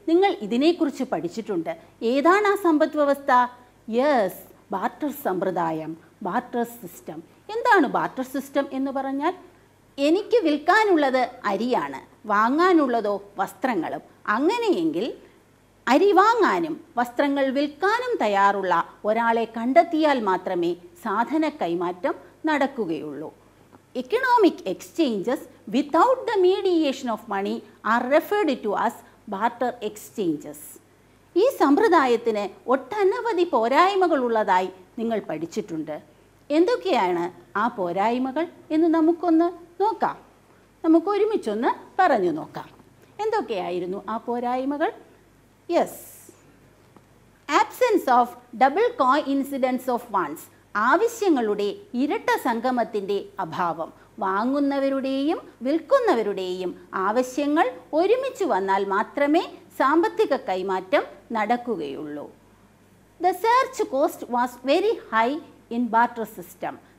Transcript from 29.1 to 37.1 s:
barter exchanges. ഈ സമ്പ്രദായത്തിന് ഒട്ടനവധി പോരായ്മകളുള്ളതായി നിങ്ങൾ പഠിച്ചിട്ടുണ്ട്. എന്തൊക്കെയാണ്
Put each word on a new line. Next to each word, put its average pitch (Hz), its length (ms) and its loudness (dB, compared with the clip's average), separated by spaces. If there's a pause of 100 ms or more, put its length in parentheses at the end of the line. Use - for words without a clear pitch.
barter 233 360 -2 (180)
exchanges. 160 720 -6 (840)
ഈ - 20 6 (160)
സമ്പ്രദായത്തിന് 269 840 4 (280)
ഒട്ടനവധി 403 720 0 (100)
പോരായ്മകളുള്ളതായി 247 1160 2 (300)
നിങ്ങൾ 226 200 -2 (100)
പഠിച്ചിട്ടുണ്ട്. 160 680 -8 (640)
എന്തൊക്കെയാണ് 254 640 2 (380)